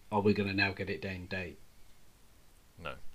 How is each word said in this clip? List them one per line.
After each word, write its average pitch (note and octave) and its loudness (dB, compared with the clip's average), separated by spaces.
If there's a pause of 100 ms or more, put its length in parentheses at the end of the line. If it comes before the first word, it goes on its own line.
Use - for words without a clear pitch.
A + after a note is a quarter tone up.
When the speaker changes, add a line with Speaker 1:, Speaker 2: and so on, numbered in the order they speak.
(120)
Speaker 1:
are G#2 6
we G2+ 8
gonna G2+ 2
now G2 4
get F#2+ -6
it G2 -6
day F#2+ -6
and F2+ -10
date?" F#2 -6 (1200)
Speaker 2:
No. D#2 -8 (200)